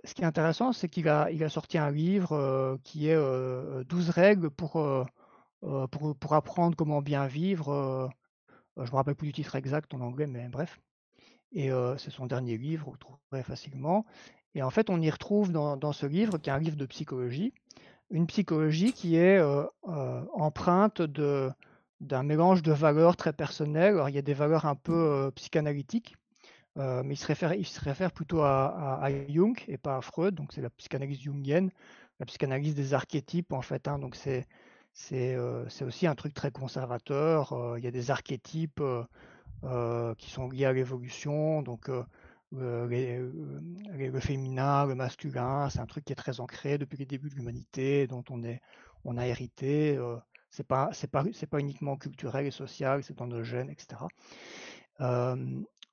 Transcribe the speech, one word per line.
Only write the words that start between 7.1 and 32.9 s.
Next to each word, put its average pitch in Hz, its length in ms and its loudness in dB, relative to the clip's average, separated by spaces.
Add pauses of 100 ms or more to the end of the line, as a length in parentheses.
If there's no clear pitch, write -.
vivre. 156 420 -2
Euh, 131 380 -2 (720)
euh, 135 80 -6
je 120 60 -8
me 131 40 -2
rappelle 135 200 2
plus 151 120 -6
du 143 60 -6
titre 147 220 -6
exact 135 380 -4
en 127 80 -6
anglais, 127 260 -4
mais 123 220 -8
bref. 135 300 -6 (720)
Et, 139 200 -2
euh, 127 260 0
c'est 143 140 -12
son 131 140 -10
dernier 123 320 -2
livre, 151 280 -4
vous 147 80 -12
le - 40 -18
trouverez - 460 -10
facilement. 143 640 -2 (500)
Et 139 80 -2
en 131 60 0
fait, 220 200 2
on 175 120 2
y 156 80 4
retrouve 202 420 2
dans, 147 260 0
dans 147 160 -2
ce - 120 -4
livre, 180 320 2
qui 151 120 -6
est 139 40 2
un 135 60 2
livre 160 180 -2
de 139 80 -4
psychologie, 135 680 -4 (560)
une 170 180 2
psychologie 160 640 2
qui 165 220 2
est, 180 220 8
euh, 143 260 4 (240)
euh, 131 340 -4 (120)
empreinte 180 680 4
de, 143 480 2 (520)
d'un 135 220 -2
mélange 165 380 6
de 156 100 4
valeurs 156 440 8
très - 180 -2
personnelles. 160 640 2
Alors, 143 140 2
il 139 60 -2
y 143 40 0
a - 20 2
des 143 120 0
valeurs 151 320 4
un 147 100 2
peu, - 180 -2
euh, 143 380 4
psychanalytiques, 151 840 -2 (640)
euh, 127 260 -2
mais 139 120 -4
il - 20 -4
se - 80 -10
réfère, 156 280 2
il 190 120 -2
se - 160 -10
réfère 165 300 -2
plutôt 160 300 0
à, 135 240 6 (340)
à, 135 60 0
à 139 220 -2
Jung 185 400 4
et 143 100 -6
pas 139 200 -2
à 135 40 -4
Freud, 180 340 0
donc 147 180 -10
c'est 143 80 -10
la 123 80 -6
psychanalyse 139 500 -6
jungienne, 143 520 2 (480)
la - 60 -8
psychanalyse 143 500 -2
des 139 180 0